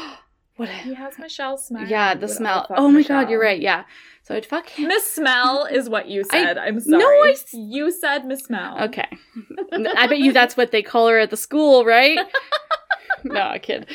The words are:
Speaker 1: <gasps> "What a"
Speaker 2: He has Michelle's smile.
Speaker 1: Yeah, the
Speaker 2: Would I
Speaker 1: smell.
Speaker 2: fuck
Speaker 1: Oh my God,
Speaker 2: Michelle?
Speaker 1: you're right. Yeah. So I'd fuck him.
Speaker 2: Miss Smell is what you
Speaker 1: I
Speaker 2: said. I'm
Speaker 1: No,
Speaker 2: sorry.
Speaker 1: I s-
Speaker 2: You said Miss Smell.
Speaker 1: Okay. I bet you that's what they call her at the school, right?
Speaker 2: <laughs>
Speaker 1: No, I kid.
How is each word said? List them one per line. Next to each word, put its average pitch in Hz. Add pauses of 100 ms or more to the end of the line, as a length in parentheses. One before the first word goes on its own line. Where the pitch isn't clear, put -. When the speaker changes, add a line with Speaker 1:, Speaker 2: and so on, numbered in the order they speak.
(160)
Speaker 1:
<gasps> -
"What 226
a" 190
Speaker 2:
He 226
has 269
Michelle's 277
smile. 214
Speaker 1:
Yeah, 208
the 185
Speaker 2:
Would 208
I -
Speaker 1:
smell. 202
Speaker 2:
fuck 190
Speaker 1:
Oh 277
my 285
God, 285 (140)
Speaker 2:
Michelle? 226
Speaker 1:
you're 226
right. 202
Yeah. 185 (400)
So -
I'd 220
fuck 330
him. 302
Speaker 2:
Miss 392
Smell 254
is 247
what 214
you 202
Speaker 1:
I 339
Speaker 2:
said. 349
I'm 214 (100)
Speaker 1:
No, 302
Speaker 2:
sorry. 554
Speaker 1:
I 587
s- -
Speaker 2:
You 233
said 294
Miss 262
Smell. 190
Speaker 1:
Okay. 233 (640)
I 254
bet 285
you 269
that's 240
what 240
they 220
call 226
her 226
at 220
the 220
school, 277
right? 262
Speaker 2:
<laughs> 392 (1000)
Speaker 1:
No, 208
I -
kid. -